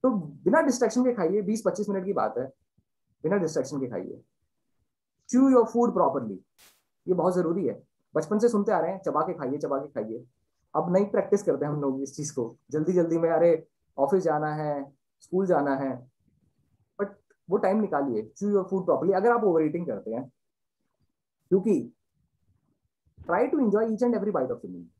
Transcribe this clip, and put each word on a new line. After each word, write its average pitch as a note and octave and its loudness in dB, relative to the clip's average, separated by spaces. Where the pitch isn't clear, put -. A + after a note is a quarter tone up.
तो C4 4
बिना G#3 0
डिस्ट्रैक्शन B3 0
के B3 2
खाइए, G3 0
बीस G#3+ -4
पच्चीस G3 -2
मिनट F#3+ -4
की G3 -4
बात A2+ -2
है, B2+ -4
बिना F3+ 0
डिस्ट्रैक्शन D3+ -4
के C3 -4
खाइए। F#2 -10
Chew C4+ 6
your B3 6
food A#3 4
properly, C3+ 0
ये F#3 2
बहुत F3 0
जरूरी F3 0
है। - -4
बचपन D#3 0
से A#3 4
सुनते G#3 2
आ F3 2
रहे E3+ -2
हैं, F#3+ -10
"चबा D3+ 0
के E3+ -2
खाइए, C#3+ -6
चबा C#3 -2
के D3 -8
खाइए।" A2+ -8
अब E3+ -2
नहीं G3 4
प्रैक्टिस G3+ 0
करते E3 0
हम D3 -4
लोग C3+ -2
इस C3+ -10
चीज D3+ -8
को, A#2 -6
जल्दी D#3 -2
जल्दी E3 2
में, E3 2
"अरे, E3 2
ऑफिस D#3+ 2
जाना D3+ 0
है, D3 -6
स्कूल F#3 -2
जाना C#3+ 2
है," C3 -6
but G3 -4
वो F#3 2
टाइम G#3 2
निकालिए। C#3 -2
Chew G3+ -2
your F#3 2
food F#3 -2
properly, F3+ 2
अगर G#3+ 4
आप A#3 2
ओवर E3 4
ईटिंग E3 -2
करते A2 -6
हैं, B2+ -8
क्योंकि F#3 2
try A3 0
to - 0
enjoy A3 2
each A3+ -2
and A#3+ 2
every G3+ -2
bite C#3+ -2
of A#2+ -4
the - -16
meal। F2 -14